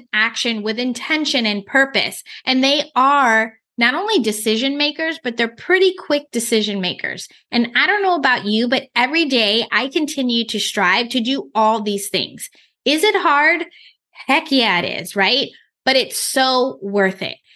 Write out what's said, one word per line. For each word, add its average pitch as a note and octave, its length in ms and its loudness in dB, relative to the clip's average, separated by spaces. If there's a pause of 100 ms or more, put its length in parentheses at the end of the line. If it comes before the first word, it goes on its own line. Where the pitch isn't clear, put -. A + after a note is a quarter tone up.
(140)
action A3+ 500 -2
with A3 160 -4
intention B3+ 680 -2
and G#3 200 -2
purpose, - 580 0 (220)
and C4 180 0
they C#4 320 2
are B3 600 4 (220)
not A#3 160 2
only G4+ 260 0
decision A3 580 0
makers, D#4 460 -2
but A#3 140 -6
they're A#3 120 0
pretty F#4 500 2
quick C#4+ 320 0
decision G#3+ 500 -2
makers. - 460 -8 (240)
And A#3+ 240 0
I C4+ 100 2
don't G4+ 160 2
know F#4 140 2
about C4 300 0
you, A3 220 0
but B3 280 -2
every C#4 300 2
day A3+ 460 0
I B3 180 -2
continue C4 560 -2
to A3+ 140 -6
strive G3+ 500 0
to B3+ 100 -2
do C4+ 340 -4
all A3 280 2
these G3+ 280 -4
things. - 400 -6 (360)
Is D#4 180 0
it G#4 120 4
hard? D#4+ 500 2 (460)
Heck D#4+ 400 -2
yeah, A3 280 2
it - 220 -4
is, F3+ 140 -10
right? G#3 340 0 (360)
But C4 120 4
it's - 200 -2
so C4 640 0
worth G3 400 0
it. - 160 -8 (180)